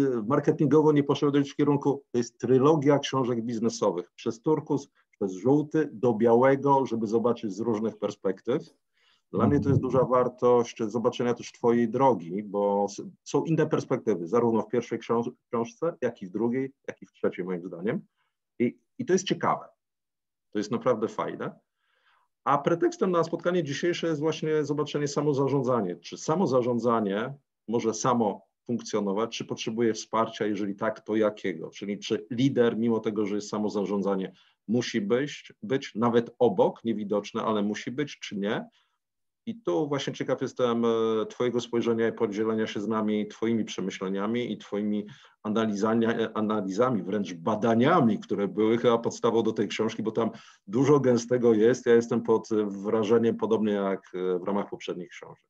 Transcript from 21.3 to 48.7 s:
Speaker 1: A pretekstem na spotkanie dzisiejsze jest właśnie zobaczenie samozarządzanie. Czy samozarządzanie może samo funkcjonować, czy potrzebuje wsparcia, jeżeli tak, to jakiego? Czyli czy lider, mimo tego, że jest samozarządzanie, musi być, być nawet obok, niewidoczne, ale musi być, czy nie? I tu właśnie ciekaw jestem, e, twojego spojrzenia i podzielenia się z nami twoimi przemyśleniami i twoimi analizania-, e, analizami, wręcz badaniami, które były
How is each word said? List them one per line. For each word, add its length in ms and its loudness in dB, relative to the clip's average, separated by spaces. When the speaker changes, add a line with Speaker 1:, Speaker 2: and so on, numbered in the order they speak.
Speaker 1:
A 140 2
pretekstem 520 0
na 140 2
spotkanie 400 -2
dzisiejsze 420 -2
jest 140 -2
właśnie 440 -2
zobaczenie 440 -2
samozarządzanie. 880 0
Czy 220 -16
samozarządzanie 1160 0
może 260 0
samo 520 0
funkcjonować, 720 -2
czy 80 -8
potrzebuje 500 -2
wsparcia, 520 -2
jeżeli 280 -4
tak, 260 -4
to 160 -4
jakiego? 540 -2
Czyli 280 -8
czy 320 -6
lider, 480 2
mimo 220 2
tego, 260 -2
że 80 -4
jest 140 -6
samozarządzanie, 840 -2
musi 320 -2
być, 520 -4
być 320 -4
nawet 440 0
obok, 460 2
niewidoczne, 580 -4
ale 200 0
musi 280 -4
być, 280 -6
czy 180 -12
nie? 300 -4
I 140 -10
tu 280 -2
właśnie 240 -4
ciekaw 300 -4
jestem, 420 0
e, 420 2
twojego 340 -2
spojrzenia 480 0
i 40 -2
podzielenia 540 -2
się 140 -6
z 80 -4
nami 400 -2
twoimi 360 -2
przemyśleniami 880 -4
i 60 -6
twoimi 480 -4
analizania-, 680 0
e, 260 -2
analizami, 640 0
wręcz 320 -4
badaniami, 840 2
które 300 -2
były 300 2